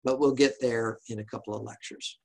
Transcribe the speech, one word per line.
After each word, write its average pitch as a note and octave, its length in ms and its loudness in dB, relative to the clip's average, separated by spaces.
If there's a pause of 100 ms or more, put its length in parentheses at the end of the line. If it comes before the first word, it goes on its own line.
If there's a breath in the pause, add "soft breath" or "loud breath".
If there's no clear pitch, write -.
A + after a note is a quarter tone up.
But C3 160 2
we'll C#3 140 4
get C3+ 260 4
there A2+ 380 0 (100)
in A2 100 -6
a G#2+ 60 -8
couple G#2+ 300 -10
of G#2+ 80 -6
lectures. - 640 -14